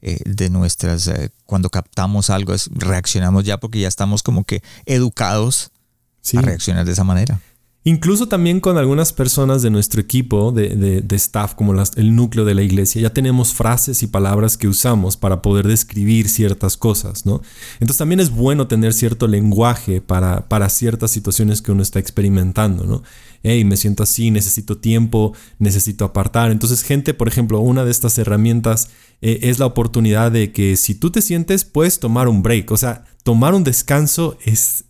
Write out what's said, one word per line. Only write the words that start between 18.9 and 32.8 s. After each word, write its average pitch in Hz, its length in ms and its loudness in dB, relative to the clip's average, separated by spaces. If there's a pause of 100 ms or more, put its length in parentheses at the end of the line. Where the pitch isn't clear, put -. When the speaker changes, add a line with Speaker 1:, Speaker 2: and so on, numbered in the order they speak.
Speaker 2:
cierto 113 360 0
lenguaje 104 760 0
para, 92 440 -2
para 104 220 0
ciertas 113 420 -2
situaciones 104 520 -2
que 104 100 -2
uno 98 100 2
está - 160 -2
experimentando, 95 880 0
¿no? 95 180 -2 (400)
"Hey, 113 220 2
me 101 140 2
siento 104 240 0
así, 113 280 0
necesito 104 460 -2
tiempo, 113 560 2 (260)
necesito 101 460 0
apartar". 104 460 0
Entonces, 113 320 0
gente, 139 320 0
por 117 140 -2
ejemplo, 110 320 0
una 123 260 2
de 120 60 0
estas 120 260 0
herramientas, 113 720 0 (320)
eh, 113 220 0
es 123 140 0
la 139 60 2
oportunidad 113 680 2
de 110 220 0
que 98 240 2
si - 180 -2
tú - 160 -2
te 214 120 0
sientes, 175 420 -2
puedes 170 340 0
tomar 123 300 0
un 104 140 2
break. 113 300 0
O 110 40 0
sea, 117 300 -4 (180)